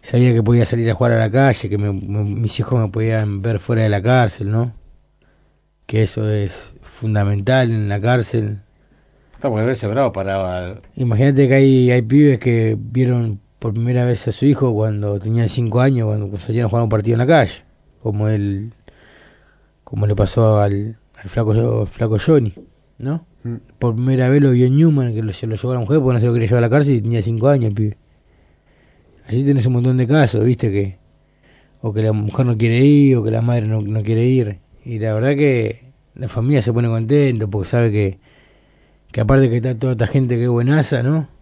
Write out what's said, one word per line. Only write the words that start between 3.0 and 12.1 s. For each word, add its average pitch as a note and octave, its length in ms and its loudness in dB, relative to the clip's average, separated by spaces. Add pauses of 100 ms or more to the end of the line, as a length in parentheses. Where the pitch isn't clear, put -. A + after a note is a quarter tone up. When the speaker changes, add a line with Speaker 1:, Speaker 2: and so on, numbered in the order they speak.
Speaker 1:
ver A2 160 -2
fuera A2 240 -2
de G#2+ 60 2
la G2+ 120 0
cárcel, A2+ 480 0
¿no? A2+ 240 -2 (1120)
Que A2 180 -2
eso G#2+ 280 -4
es G2+ 500 -6
fundamental G#2+ 880 -2
en G#2+ 180 -2
la G2+ 140 -4
cárcel. A2 600 -2 (720)
Speaker 2:
Está, - 160 -6
porque G#2+ 120 -2
debe B2 140 0
ser G#2+ 160 -6
bravo B2 200 0
para F#2+ 680 -6 (140)
Speaker 1:
Imagínate C3 520 2
que B2+ 60 4
hay, C3 380 4
hay B2 100 2
pibes C3+ 380 4